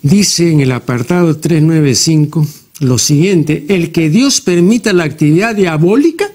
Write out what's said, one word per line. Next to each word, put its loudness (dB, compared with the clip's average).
dice 0
en 2
el 0
apartado -2
tres -2
nueve 2
cinco 0
lo 0
siguiente: 0
"El -2
que 0
Dios 0
permita 0
la 2
actividad 0
diabólica 0